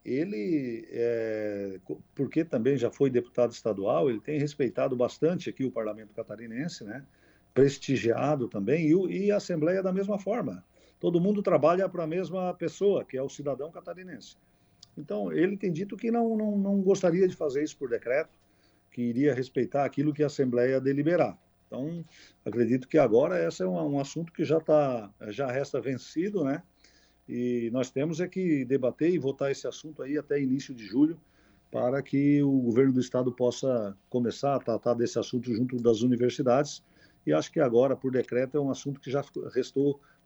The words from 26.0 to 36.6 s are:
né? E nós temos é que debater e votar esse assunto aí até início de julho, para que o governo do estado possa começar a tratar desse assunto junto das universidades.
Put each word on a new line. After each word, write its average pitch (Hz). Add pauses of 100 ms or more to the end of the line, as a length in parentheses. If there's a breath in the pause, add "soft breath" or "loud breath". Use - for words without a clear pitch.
né? 143 (680 soft breath)
E 120
nós 123
temos 151
é 180
que 170
debater 127
e 185
votar 139
esse 135
assunto 139
aí 139
até 147
início 135
de 113
julho, 147 (540 soft breath)
para 123
que 143
o 139
governo 127
do 127
estado 123
possa 120 (140)
começar 127
a 127
tratar 120
desse 117
assunto 120
junto 127
das 117
universidades. 123 (420 soft breath)